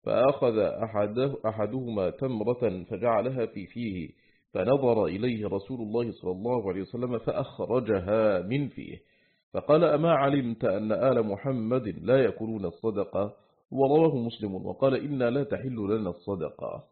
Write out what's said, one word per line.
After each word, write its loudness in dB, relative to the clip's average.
فأخذ 2
أحده، -2
أحدهما -2
تمرة -2
فجعلها 0
في -12
فيه، -6
فنظر 4
إليه -2
رسول -4
الله -2
صلى -6
الله -2
عليه -2
وسلم -4
فأخرجها 0
من -2
فيه، -12
فقال: 4
'أما 4
علمت 2
أن 0
آل 4
محمد -2
لا 4
يأكلون -2
الصدقة؟' -2
ورواه 4
مسلم -4
وقال: 0
'إنا 0
لا 0
تحل -6
لنا 0
الصدقة.' -6